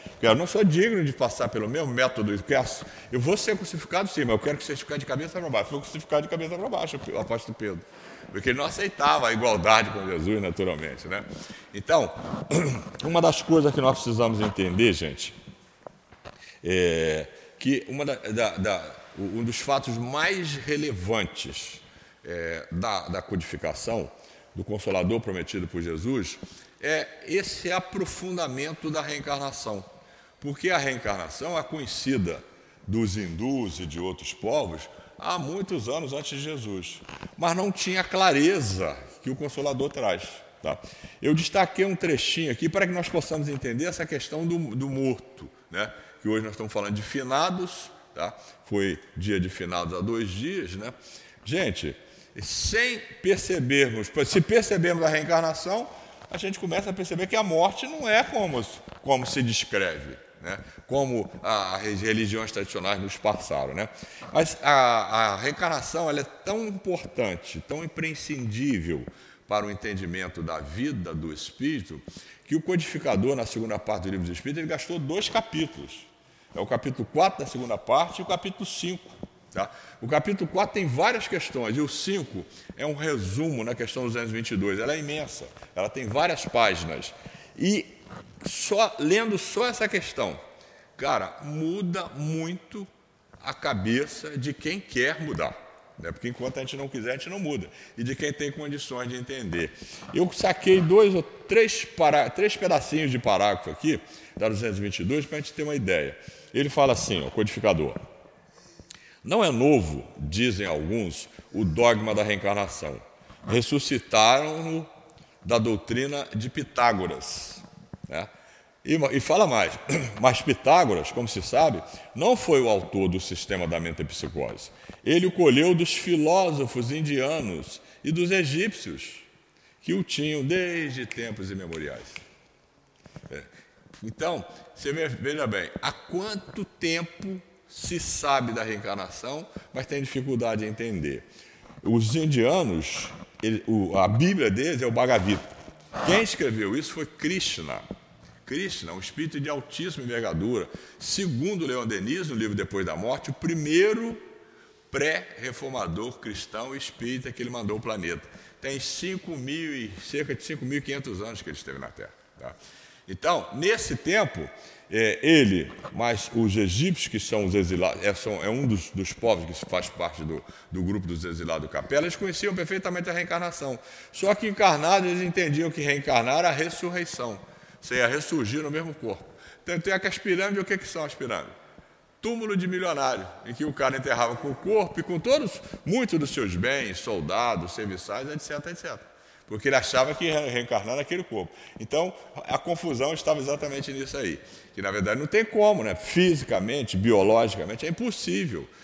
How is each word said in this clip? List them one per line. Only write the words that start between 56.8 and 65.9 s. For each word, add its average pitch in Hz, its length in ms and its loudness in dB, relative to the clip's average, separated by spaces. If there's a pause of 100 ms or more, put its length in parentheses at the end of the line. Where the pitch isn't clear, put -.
a 185 40 -4
perceber 185 340 -4
que 214 80 0
a 220 80 4
morte 190 440 2
não 294 200 -6
é 220 160 8
como, 156 420 0 (360)
como 127 240 4
se 135 160 0
descreve, 90 760 0 (240)
né? 95 180 -6 (280)
Como 127 440 0 (100)
a, 95 360 0
as 104 240 -2
religiões 110 500 0
tradicionais 101 480 -2
nos 98 180 -8
passaram, 71 560 0
né? 101 140 -4 (460)
Mas 160 280 2
a, 113 720 4
a - 40 -2
reencarnação, 156 720 -2